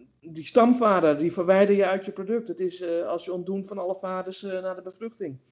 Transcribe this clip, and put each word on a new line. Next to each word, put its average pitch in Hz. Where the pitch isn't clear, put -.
die 160
stamvader, 214
die 165
verwijder 196
je 196
uit 190
je 202
product. 220
Het 175
is, 180
eh, 170
als 170
je 180
ontdoen 190
van 202
alle 185
vaders, 185
eh, 190
naar 185
de 185
bevruchting. 185